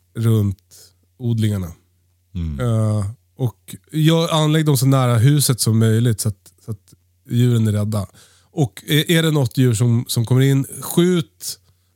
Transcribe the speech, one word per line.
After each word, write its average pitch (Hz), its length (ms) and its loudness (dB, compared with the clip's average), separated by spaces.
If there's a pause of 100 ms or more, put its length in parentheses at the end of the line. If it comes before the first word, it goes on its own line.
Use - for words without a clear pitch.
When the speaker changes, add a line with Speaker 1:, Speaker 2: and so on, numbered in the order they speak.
(180)
Speaker 1:
runt 110 400 0 (640)
odlingarna. 107 520 -2 (640)
Speaker 2:
Mm. 80 240 -6
Speaker 1:
Eh, 110 460 -2 (320)
och - 380 -8 (160)
gör, 165 420 0
anlägg 156 320 2
dem 147 120 2
så 120 80 -2
nära 131 320 4
huset 139 440 2
som 113 180 2
möjligt 113 420 2
så 113 80 -2
att, - 240 -14 (120)
så 113 60 -12
att - 220 -16 (360)
djuren 120 380 2
är 107 40 0
rädda. 104 360 -4 (440)
Och - 360 -4
är, 156 240 0
är 165 120 2
det 160 80 0
något 143 260 -2
djur 127 160 4
som, 120 340 0
som 117 180 -2
kommer 127 160 2
in, 135 240 2 (160)
skjut - 800 -2 (360)